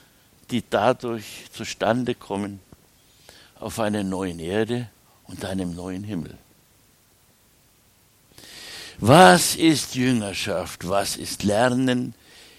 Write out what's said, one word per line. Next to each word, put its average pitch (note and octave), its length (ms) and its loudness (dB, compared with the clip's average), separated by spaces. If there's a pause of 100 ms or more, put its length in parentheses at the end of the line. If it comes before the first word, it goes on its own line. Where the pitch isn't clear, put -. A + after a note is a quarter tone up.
(500)
die A#2+ 180 -2
dadurch A#2 840 -2
zustande A#2 640 -2
kommen, G2+ 460 -8 (960)
auf A2 220 -8
einer G#2 240 0
neuen F#2 340 -4
Erde A2 520 -2 (380)
und F#2+ 180 -10
einem F#2 280 -6
neuen F#2 300 -10
Himmel? F#2 320 -10 (2500)
Was F3 580 8
ist D#3+ 380 2
Jüngerschaft? G2+ 920 -2
Was G2 300 -2
ist - 260 -10
Lernen B2 720 0 (440)